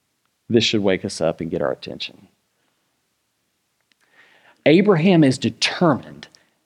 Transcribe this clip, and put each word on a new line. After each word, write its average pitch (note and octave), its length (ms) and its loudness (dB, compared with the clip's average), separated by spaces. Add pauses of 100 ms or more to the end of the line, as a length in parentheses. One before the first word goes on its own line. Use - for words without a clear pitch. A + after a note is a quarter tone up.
(480)
This A2+ 140 2
should G#2+ 200 -2
wake F#2+ 220 -2
us - 160 -12
up E2 200 -4
and E2 100 -8
get E2 120 -6
our C2+ 100 -4
attention. - 560 -16 (2500)
Abraham E3+ 580 4
is C3 120 2
determined - 920 -4 (380)